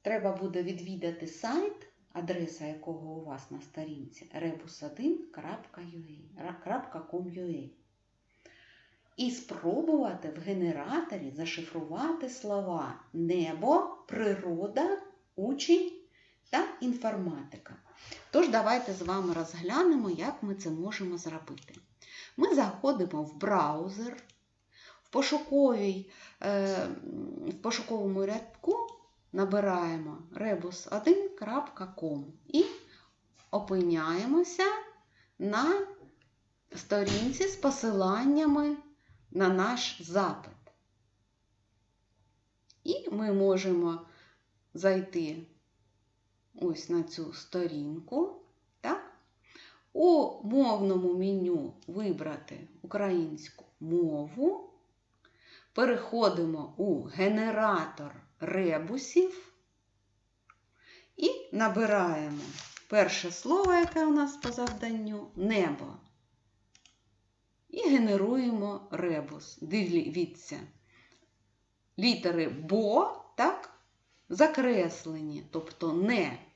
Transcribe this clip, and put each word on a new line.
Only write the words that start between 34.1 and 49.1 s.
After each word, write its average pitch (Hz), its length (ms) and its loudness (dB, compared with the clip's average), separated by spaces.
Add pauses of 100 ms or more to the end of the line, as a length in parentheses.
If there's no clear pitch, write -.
на 285 480 2 (880)
сторінці 208 720 0
з 392 80 -2
посиланнями 277 1200 2 (540)
на 185 180 4
наш 202 520 0
запит. 170 500 -2 (2250)
І 392 280 -2
ми 208 220 0
можемо 185 680 2 (720)
зайти 170 760 0 (1080)
ось 170 340 -4
на 170 140 2
цю 165 300 -8
сторінку, 165 1080 -4 (400)
так? - 320 -6 (800)